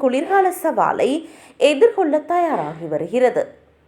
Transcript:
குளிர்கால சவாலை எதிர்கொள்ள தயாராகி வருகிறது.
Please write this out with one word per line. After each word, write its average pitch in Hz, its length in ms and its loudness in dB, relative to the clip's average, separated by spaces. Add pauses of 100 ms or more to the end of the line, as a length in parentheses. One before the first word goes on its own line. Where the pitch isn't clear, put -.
குளிர்கால 349 500 0 (100)
சவாலை 254 680 0 (280)
எதிர்கொள்ள 302 600 2
தயாராகி 226 720 -2
வருகிறது. 220 540 0 (440)